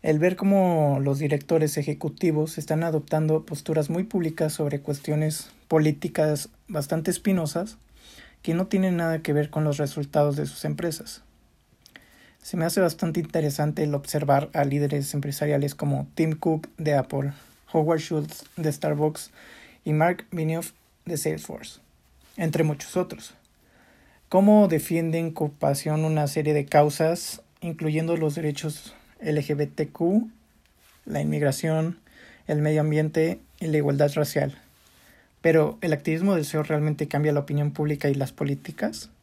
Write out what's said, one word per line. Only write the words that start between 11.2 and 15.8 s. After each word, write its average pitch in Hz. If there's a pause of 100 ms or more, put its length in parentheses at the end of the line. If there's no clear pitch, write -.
Se -
me 165
hace 175
bastante 165
interesante 151
el 147
observar 143
a 143
líderes 143
empresariales 143
como 143